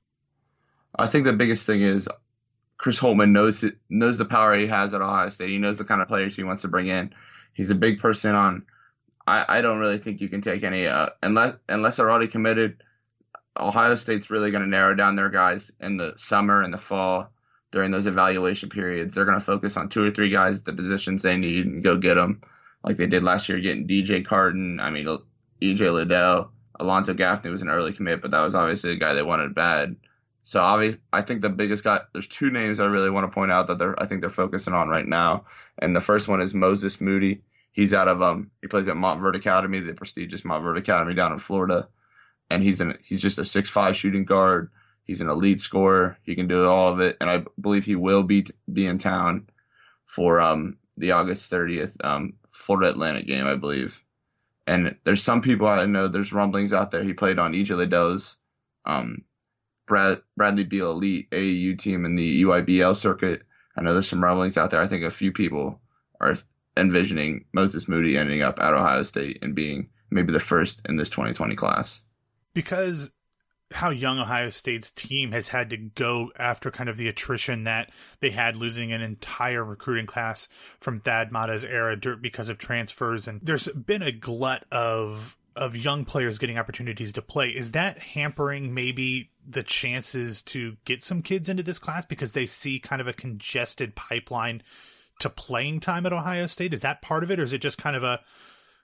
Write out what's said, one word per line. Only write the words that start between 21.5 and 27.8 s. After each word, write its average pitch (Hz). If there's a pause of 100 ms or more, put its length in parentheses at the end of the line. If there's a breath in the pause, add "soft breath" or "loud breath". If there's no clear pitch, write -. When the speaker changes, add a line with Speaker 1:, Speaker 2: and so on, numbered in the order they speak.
Speaker 1:
and 85
go 90
get 87
'em, 90 (420 soft breath)
like 101
they 87
did 90
last 92
year, 92
getting 82
D 98
J 95
Carton, 95
I -
mean, 76 (540)
E 95
J 98
Liddell. 87 (260)
Alonzo 95
Gaffney 92
was 95
an 87
early 82